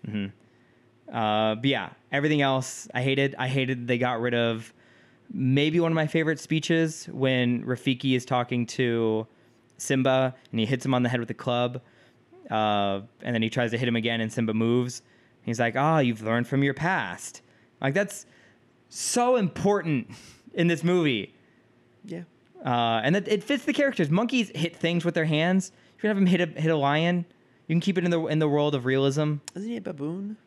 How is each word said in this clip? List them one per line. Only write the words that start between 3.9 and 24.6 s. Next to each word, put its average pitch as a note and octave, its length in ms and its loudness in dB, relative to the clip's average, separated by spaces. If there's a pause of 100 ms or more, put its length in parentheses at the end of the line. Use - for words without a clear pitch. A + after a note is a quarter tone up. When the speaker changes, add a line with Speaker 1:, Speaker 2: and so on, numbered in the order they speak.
Speaker 1:
got B2 240 -2
rid A#2+ 120 0
of A#2 400 0 (580)
maybe C#3+ 480 2
one E3 120 2
of D#3+ 40 0
my D#3 120 0
favorite D#3 320 0
speeches D#3+ 720 0
when B2+ 540 2
Rafiki B2+ 500 0
is B2 100 -2
talking B2 420 0
to A2+ 580 0 (520)
Simba C3 580 2 (160)
and A2+ 80 -2
he A2 60 2
hits B2+ 200 -2
him C3+ 80 2
on B2 100 2
the A#2+ 60 2
head B2 100 0
with A#2 100 -6
a A#2 60 -8
club. B2 460 -2 (720)
Uh, G#2 500 0 (200)
and A#2+ 120 -4
then A2+ 80 0
he A2+ 80 0
tries A#2+ 220 -2
to A#2 60 -2
hit B2 100 0
him A#2 80 0
again A#2 260 -2
and A2 120 -4
Simba A2+ 200 -2
moves. A#2+ 480 0 (420)
He's A#2 160 -6
like, A#2 160 0
"Ah, D#3 240 2
you've A#2 220 0
learned A#2 260 0
from C#3 160 0
your C#3 100 0
past." D3 680 -6 (400)
Like, C#3 120 -2
that's - 320 -4 (640)
so B3 480 0
important E3+ 720 0 (240)
<laughs> - 200 -20
in E3+ 140 2
this D#3+ 160 0
movie. D#3 500 2 (720)
Speaker 2:
Yeah. F3 180 -12 (420)
Speaker 1:
Uh, A#2 380 0
and D3+ 120 2
that, G3 120 -2
it G#3 160 0
fits - 220 -2
the C#4+ 80 0
characters. B3+ 360 2
Monkeys A3+ 460 0
hit D#3+ 200 -4